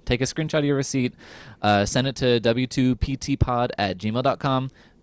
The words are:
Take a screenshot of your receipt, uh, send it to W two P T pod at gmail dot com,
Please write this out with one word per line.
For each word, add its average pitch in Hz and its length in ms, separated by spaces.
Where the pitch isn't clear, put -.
Take 123 160
a 135 40
screenshot 156 340
of 147 60
your 143 100
receipt, 131 380
uh, 101 240
send 127 220
it 131 100
to 123 240
W 120 260
two 127 300
P 135 180
T 139 220
pod 120 400
at 95 200
gmail 110 260
dot 127 160
com, 131 300